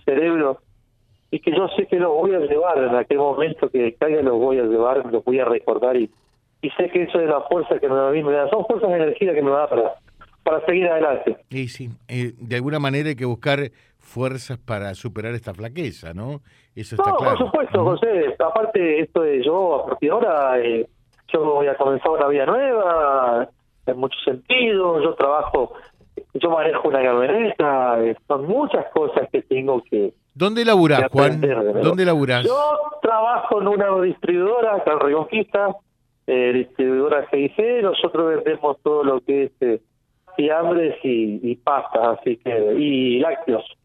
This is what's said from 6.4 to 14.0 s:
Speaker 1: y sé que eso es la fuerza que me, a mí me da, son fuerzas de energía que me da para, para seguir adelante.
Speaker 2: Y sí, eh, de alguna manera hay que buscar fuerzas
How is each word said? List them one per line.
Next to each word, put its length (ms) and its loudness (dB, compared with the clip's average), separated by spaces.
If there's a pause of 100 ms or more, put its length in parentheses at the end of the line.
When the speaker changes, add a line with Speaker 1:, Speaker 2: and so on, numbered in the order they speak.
Speaker 1:
y 100 -6
sé 180 -2
que 140 0
eso 160 -2
es 80 0
la 140 0
fuerza 380 -2
que 100 0
me, 100 2
a 120 2
mí 120 0
me 80 0
da, 180 0
son 160 0
fuerzas 240 0
de 60 0
energía 380 0
que 80 0
me 100 0
da 160 0
para, 280 -2 (480)
para 220 0
seguir 220 2
adelante. 500 0 (120)
Speaker 2:
Y 180 -6
sí, 220 -14 (180)
eh, 300 -6
de 180 -8
alguna 240 -4
manera 300 -2
hay 60 -6
que 100 -8
buscar 460 -4 (280)
fuerzas 600 -8